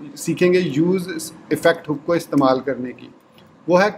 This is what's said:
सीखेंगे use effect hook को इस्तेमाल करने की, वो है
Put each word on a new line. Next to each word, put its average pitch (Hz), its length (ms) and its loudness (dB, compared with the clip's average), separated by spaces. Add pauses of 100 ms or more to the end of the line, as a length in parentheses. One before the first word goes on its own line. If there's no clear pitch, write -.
(160)
सीखेंगे 180 420 2
use 175 760 -2 (200)
effect 160 360 0
hook 147 180 -4
को 170 80 0
इस्तेमाल 135 460 2
करने 123 320 -8
की, - 160 -20 (600)
वो 170 80 4
है 202 220 4